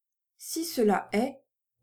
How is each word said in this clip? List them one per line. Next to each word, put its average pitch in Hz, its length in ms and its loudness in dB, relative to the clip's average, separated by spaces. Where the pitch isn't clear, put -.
si - 260 -8
cela 208 480 2
est, 247 280 0